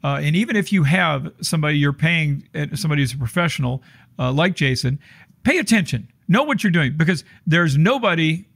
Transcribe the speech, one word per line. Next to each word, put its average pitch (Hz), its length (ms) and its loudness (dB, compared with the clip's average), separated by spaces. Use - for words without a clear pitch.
Uh, 139 200 -2
and 147 140 0
even 226 200 0
if 202 160 -2
you 190 120 2
have 160 560 0
somebody 151 380 0
you're 143 140 2
paying, 156 600 -2
uh, 147 200 -6
somebody 147 280 -2
who's 123 120 -2
a 139 40 -10
professional, 135 640 -4
uh, 127 140 -2
like 170 240 0
Jason, 135 420 -2
pay 311 140 2
attention. 202 500 0
Know 208 140 4
what 294 220 -2
you're 208 80 2
doing, 151 240 0
because 165 260 0
there's 165 300 2
nobody 175 680 2